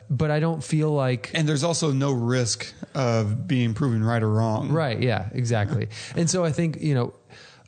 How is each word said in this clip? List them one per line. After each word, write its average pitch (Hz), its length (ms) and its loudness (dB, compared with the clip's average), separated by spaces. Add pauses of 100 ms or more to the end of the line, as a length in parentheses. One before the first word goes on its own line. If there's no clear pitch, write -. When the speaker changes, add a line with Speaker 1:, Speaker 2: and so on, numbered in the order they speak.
(100)
Speaker 1:
But 151 200 0
I 151 100 0
don't 165 220 -2
feel 156 280 0
like 131 440 0
Speaker 2:
And 160 140 2
there's 147 160 0
also 165 280 0
no 139 200 2
risk 120 540 0 (280)
of 113 520 0
being 123 280 2
proven 117 300 0
right 113 180 2
or 110 80 2
wrong. 113 400 0
Speaker 1:
Right. 143 300 0
Yeah, 104 320 0
exactly. 113 560 0 (280)
And 170 120 2
so 180 160 0
I 160 80 0
think, 165 280 -2
you 151 140 0
know, 120 200 0 (540)